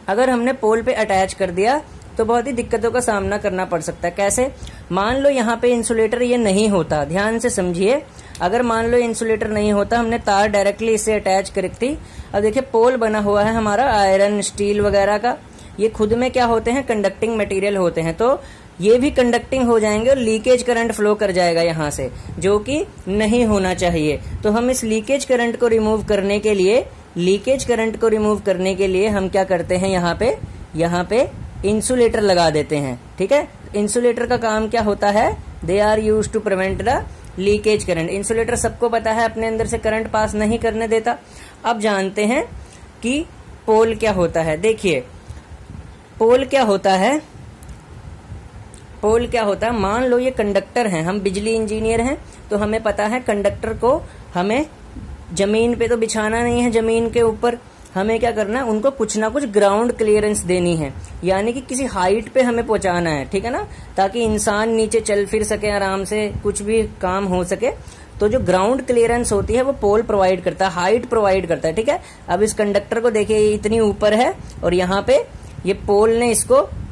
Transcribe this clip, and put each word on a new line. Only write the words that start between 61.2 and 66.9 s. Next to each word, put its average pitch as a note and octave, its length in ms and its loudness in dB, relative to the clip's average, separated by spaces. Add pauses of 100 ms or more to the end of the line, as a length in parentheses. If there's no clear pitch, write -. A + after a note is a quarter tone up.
यानी F#3+ 300 0
कि C4 80 -8
किसी C4 240 -6
height G3+ 440 0
पे C4 120 2
हमें A#3 260 2
पहुंचाना F3 420 0
है, C#3+ 160 -2
ठीक G3 200 -4
है A#3 60 -4
ना, G4 160 -4 (300)
ताकि G3 260 0
इंसान G#3+ 460 0
नीचे A3 300 2
चल G3+ 260 0
फिर G#3+ 180 -2
सके G#3+ 280 -2
आराम G3 320 0
से, G#3 300 -4 (100)
कुछ G3+ 180 -2
भी A3 200 0 (200)